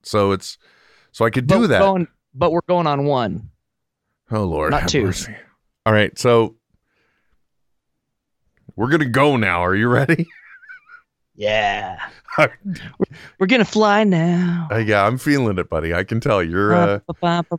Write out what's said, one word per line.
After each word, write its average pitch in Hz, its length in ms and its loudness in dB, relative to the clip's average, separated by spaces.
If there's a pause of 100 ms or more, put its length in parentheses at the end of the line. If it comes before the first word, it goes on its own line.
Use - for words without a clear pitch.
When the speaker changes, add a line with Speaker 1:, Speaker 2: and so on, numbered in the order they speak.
Speaker 1:
So 98 300 0
it's, - 260 -8 (540)
so - 120 -2
I 117 60 0
could 127 160 -2
Speaker 2:
But 170 80 2
Speaker 1:
do 226 60 4
Speaker 2:
we're 226 80 2
Speaker 1:
that. 110 100 4
Speaker 2:
going, 185 300 2 (260)
but 160 160 0
we're 170 180 -2
going 175 200 0
on 143 160 -2
one. 123 460 -2 (840)
Speaker 1:
Oh, 107 140 -2
Lord, 78 260 -2
Speaker 2:
Not 147 100 0
Speaker 1:
have 175 80 -4
Speaker 2:
two. 131 140 0
Speaker 1:
mercy. - 280 -6 (540)
All 110 60 2
right, 107 260 2
so 117 380 2 (2250)
we're 113 140 -4
gonna 156 140 2
go 135 320 2
now. 90 280 0
Are 92 120 0
you 113 120 0
ready? 135 440 0
<laughs> - 40 -20 (1000)
Speaker 2:
Yeah. 104 600 -2 (400)
Speaker 1:
All 156 100 4
right. - 120 -6 (400)
Speaker 2:
We're, - 180 -16 (220)
we're 190 80 0
gonna 226 180 4
fly 214 400 2
now. 175 680 0
Speaker 1:
Uh, 107 60 -2
yeah, 104 300 2
I'm 120 100 0
feeling 127 420 0
it, - 120 -4
buddy. 82 240 -2
I 92 100 0
can 113 160 -4
tell 104 220 0
you're, 92 320 0
uh, 101 320 2
Speaker 2:
Ba, 170 140 -10
ba, 170 280 -2
ba, 170 100 -6